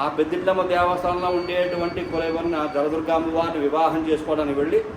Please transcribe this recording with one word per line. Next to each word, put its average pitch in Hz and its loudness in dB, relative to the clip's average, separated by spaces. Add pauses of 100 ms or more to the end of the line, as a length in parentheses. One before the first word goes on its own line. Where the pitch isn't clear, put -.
ఆ 143 0
పెద్దింటమ్మ 180 0
దేవస్థానంలో 180 2
ఉండేటువంటి 175 0
కొలువై 165 -2
ఉన్న 165 -2
జలదుర్గ 156 0
అమ్మవారిని 165 0
వివాహం 156 2
చేసుకోవడానికి 151 0
వెళ్ళి 190 2 (120)